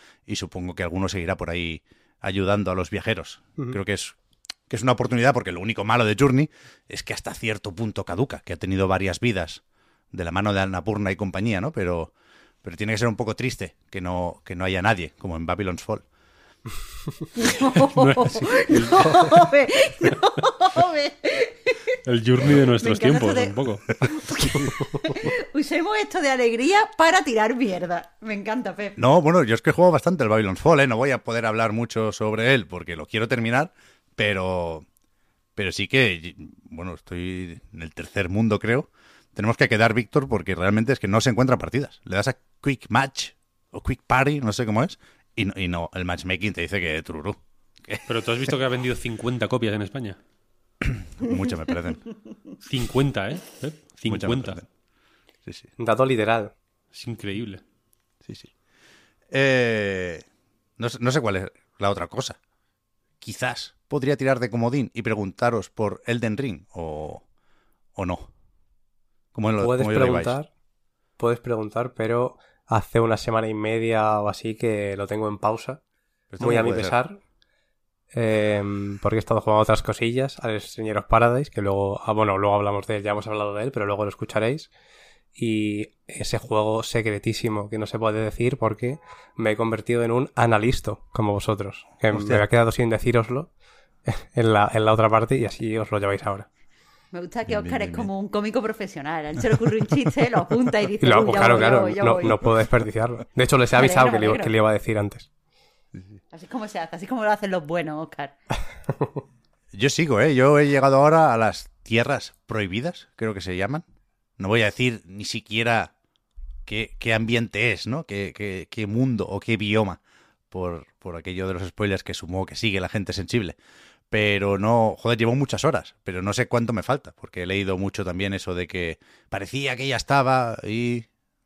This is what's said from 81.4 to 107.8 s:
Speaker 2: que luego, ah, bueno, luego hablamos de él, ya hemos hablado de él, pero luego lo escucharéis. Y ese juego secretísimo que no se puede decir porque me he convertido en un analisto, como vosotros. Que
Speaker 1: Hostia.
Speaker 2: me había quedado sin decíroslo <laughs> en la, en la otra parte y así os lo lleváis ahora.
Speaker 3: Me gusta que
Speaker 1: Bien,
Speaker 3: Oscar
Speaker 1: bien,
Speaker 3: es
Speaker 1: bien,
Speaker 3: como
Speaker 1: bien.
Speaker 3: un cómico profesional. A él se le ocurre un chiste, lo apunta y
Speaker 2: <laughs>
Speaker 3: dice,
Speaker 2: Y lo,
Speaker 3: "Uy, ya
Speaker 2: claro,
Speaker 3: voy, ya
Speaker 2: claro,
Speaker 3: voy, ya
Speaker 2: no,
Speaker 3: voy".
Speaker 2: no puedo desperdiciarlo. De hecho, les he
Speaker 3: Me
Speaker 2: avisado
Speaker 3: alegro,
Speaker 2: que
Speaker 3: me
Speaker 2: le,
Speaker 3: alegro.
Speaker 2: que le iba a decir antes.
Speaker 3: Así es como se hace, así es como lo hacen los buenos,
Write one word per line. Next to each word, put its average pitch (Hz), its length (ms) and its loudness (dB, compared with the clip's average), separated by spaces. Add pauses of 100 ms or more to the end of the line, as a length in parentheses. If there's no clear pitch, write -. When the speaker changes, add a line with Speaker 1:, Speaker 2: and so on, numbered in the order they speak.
Speaker 2:
que 107 100 -6
luego, 98 420 0
ah, 110 100 -2
bueno, 104 240 2
luego 101 180 2
hablamos 101 320 0
de 107 100 -2
él, 101 60 -8
ya 104 80 -2
hemos 104 160 -4
hablado 107 280 -4
de 107 80 -6
él, 135 80 -4
pero 104 140 -4
luego 101 180 -2
lo 101 60 -2
escucharéis. 110 640 -4 (640)
Y 107 520 -2 (180)
ese - 300 -6
juego 110 460 -2
secretísimo 107 840 -4
que 110 80 -8
no 107 100 -6
se 113 120 -6
puede 110 220 0
decir 117 360 -2
porque 120 420 -4 (360)
me 110 160 0
he 107 60 0
convertido 113 460 0
en 117 80 0
un 127 240 0
analisto, 113 760 2
como 104 220 0
vosotros. 101 540 -4 (120)
Que 110 120 2
Speaker 1:
Hostia. 104 180 -2
Speaker 2:
me 120 60 4
había 104 120 4
quedado 117 240 4
sin 117 180 2
decíroslo 120 640 0 (540)
<laughs> - 280 -4
en 113 200 4
la, 104 200 4
en 110 120 2
la 110 80 6
otra 110 160 4
parte 113 280 2
y 127 80 0
así 110 320 -4
os 110 140 -4
lo 107 80 0
lleváis 98 260 0
ahora. 101 240 -6 (640)
Speaker 3:
Me 175 100 -10
gusta 180 200 -6
que 214 60 -6
Speaker 1:
Bien, 208 120 -2
Speaker 3:
Oscar 214 200 -4
Speaker 1:
bien, - 20 -4
Speaker 3:
es 196 80 -4
Speaker 1:
bien, 165 80 -10
Speaker 3:
como 196 180 -6
Speaker 1:
bien. 202 100 -6
Speaker 3:
un 190 40 -8
cómico 214 320 -2
profesional. 165 640 -6
A 151 40 -8
él 151 120 -6
se 240 80 2
le - 60 4
ocurre 220 240 2
un 214 80 -2
chiste, 247 420 2
lo 226 100 2
apunta 226 420 2
y 202 40 0
Speaker 2:
<laughs> - 20 -2
Speaker 3:
dice, 190 180 0
Speaker 2:
Y 127 40 8
lo, 110 120 8
Speaker 3:
"Uy, 107 120 2
ya 98 60 2
Speaker 2:
claro, 117 160 8
Speaker 3:
voy, 110 60 4
ya 110 80 6
Speaker 2:
claro, 120 120 6
Speaker 3:
voy, - 140 0
ya 101 80 -2
Speaker 2:
no, 117 120 6
Speaker 3:
voy". 107 100 -2
Speaker 2:
no 110 140 4
puedo 113 180 4
desperdiciarlo. 113 800 0
De 127 80 6
hecho, 135 140 6
les 123 160 6
he - 20 8
Speaker 3:
Me 123 40 8
Speaker 2:
avisado 131 280 8
Speaker 3:
alegro, 117 60 2
Speaker 2:
que 110 60 4
Speaker 3:
me - 20 -
Speaker 2:
le, 107 60 4
Speaker 3:
alegro. 107 180 2
Speaker 2:
que 113 40 0
le 110 80 4
iba 107 120 6
a 107 40 4
decir 107 240 -2
antes. - 340 -4 (1000)
Speaker 3:
Así 165 140 -20
es - 60 -20
como 214 180 -8
se 190 100 -8
hace, 165 160 -8
así 165 100 -10
es - 40 -8
como 240 140 -2
lo 214 80 4
hacen 202 200 0
los 175 160 -2
buenos, 156 340 -4